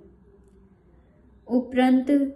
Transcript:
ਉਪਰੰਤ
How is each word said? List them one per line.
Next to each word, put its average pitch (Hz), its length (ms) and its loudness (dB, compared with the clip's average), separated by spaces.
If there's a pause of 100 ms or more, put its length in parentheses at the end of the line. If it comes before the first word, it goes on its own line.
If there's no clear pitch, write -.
(1500)
ਉਪਰੰਤ 254 580 0 (300)